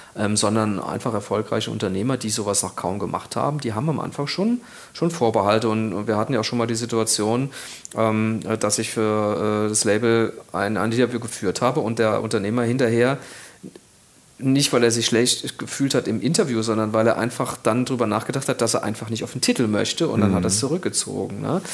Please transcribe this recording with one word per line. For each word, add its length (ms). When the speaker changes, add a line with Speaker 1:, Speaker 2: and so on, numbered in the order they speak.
Speaker 1:
ähm, 220
sondern 420
einfach 320
erfolgreiche 600
Unternehmer, 440
die 140
sowas 320
noch 140
kaum 240
gemacht 360
haben, 240
die 140
haben 160
am 100
Anfang 280
schon, 340
schon 160
Vorbehalte. 580
Und, 260
und 140
wir 100
hatten 160
ja 80
auch 40
schon 140
mal 80
die 80
Situation, 760
ähm, 440
dass 180
ich 140
für, 760
äh, 40
das 140
Label 500
ein, 240
ein 140
Interview 280
geführt 440
habe 160
und 180
der 240
Unternehmer 400
hinterher 560
nicht, 360
weil 100
er 80
sich 140
schlecht 520
gefühlt 380
hat 140
im 100
Interview, 420
sondern 300
weil 160
er 100
einfach 380
dann 300
drüber 200
nachgedacht 440
hat, 100
dass 140
er 100
einfach 260
nicht 140
auf 80
den 80
Titel 280
möchte 420
und 100
dann 120
Speaker 2:
Mhm. 40
Speaker 1:
hat 80
er 40
es 120
zurückgezogen, 800
ne? 220